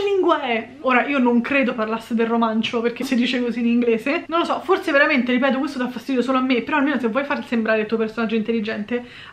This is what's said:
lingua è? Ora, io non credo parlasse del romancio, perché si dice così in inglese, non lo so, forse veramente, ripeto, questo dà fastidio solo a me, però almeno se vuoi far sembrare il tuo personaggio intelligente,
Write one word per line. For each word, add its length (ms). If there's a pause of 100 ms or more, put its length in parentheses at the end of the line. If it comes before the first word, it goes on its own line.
(100)
lingua 320
è? 380
Ora, 260
io 120
non 240
credo 320
parlasse 400
del 120
romancio, 540
perché 240
si 100
dice 280
così 180
in 60
inglese, 640
non 120
lo 60
so, 140
forse 300
veramente, 420
ripeto, 260
questo 200
dà 100
fastidio 340
solo 160
a 40
me, 200
però 160
almeno 200
se 100
vuoi 160
far 200
sembrare 380
il 40
tuo 120
personaggio 380
intelligente, 680 (280)